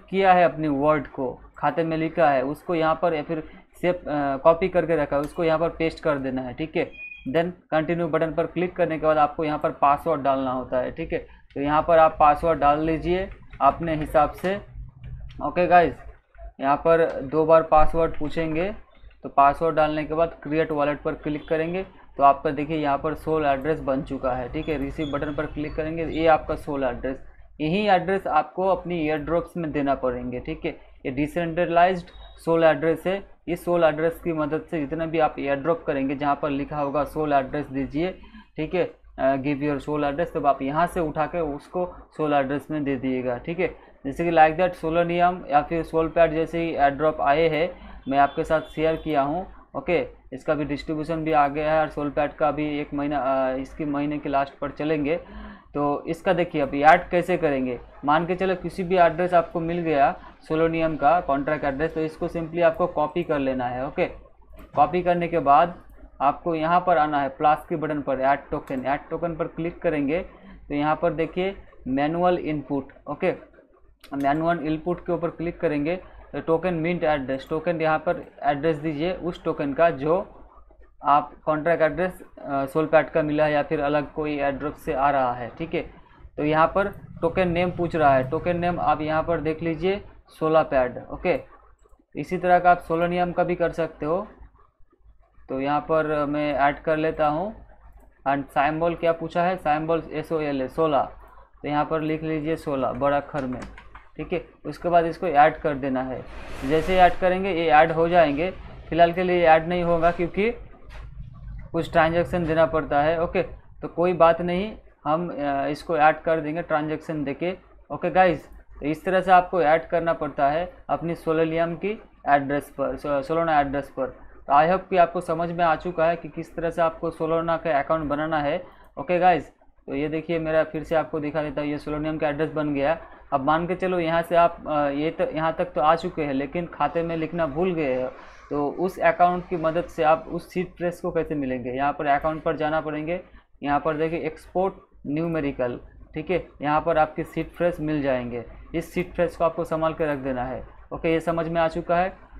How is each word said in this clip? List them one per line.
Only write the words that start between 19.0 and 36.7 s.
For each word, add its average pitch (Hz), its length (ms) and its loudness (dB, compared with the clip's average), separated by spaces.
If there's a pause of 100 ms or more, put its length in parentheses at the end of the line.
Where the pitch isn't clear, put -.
तो 135 60 -10
password 143 460 4
डालने 151 300 2
के 147 80 -6
बाद 165 300 0
create 156 280 0
wallet 147 300 0
पर 156 120 -4
क्लिक 151 340 -8
करेंगे, 170 360 -2 (340)
तो 139 60 0
आपका 139 280 6
देखिए 147 260 -4
यहाँ 139 200 0
पर 151 160 -4
sole 156 320 -2
address 139 340 0
बन 135 220 -2
चुका 135 300 -4
है। 123 220 -6
ठीक 156 160 -6
है, 151 80 -2
Receive 139 360 -6
button 147 220 -4
पर 151 100 -4
क्लिक 151 300 -8
करेंगे, 160 300 -4
ये 160 220 0
आपका 156 280 4
sole 139 280 -6
address, 127 340 -4 (440)
यही 190 260 0
address 190 400 2
आपको 156 400 0
अपनी 175 400 -2
eardrops 156 500 -2
में 160 140 -6
देना 139 240 0
पड़ेंगे। 123 440 -4
ठीक 156 260 -8
है, 151 60 -4 (340)
ये 143 60 -6
decentralized 170 960 0 (380)
सोल 165 180 2
एड्रेस 160 440 4
है। 190 400 -6
इस 170 180 -6
सोल 175 180 2
एड्रेस 160 400 2
की 170 100 -2
मदद 151 280 -2
से 160 180 -6
जितना 156 260 -4
भी 160 140 -2
आप 151 200 2
airdrop 139 440 -2
करेंगे, 139 320 -2
जहाँ 143 260 0
पर 151 80 0
लिखा 143 280 -4